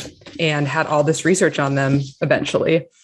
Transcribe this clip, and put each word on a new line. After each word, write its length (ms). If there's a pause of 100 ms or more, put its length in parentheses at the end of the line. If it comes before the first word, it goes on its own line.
(400)
and 280
had 180
all 180
this 220
research 320
on 160
them 280 (200)
eventually? 640 (180)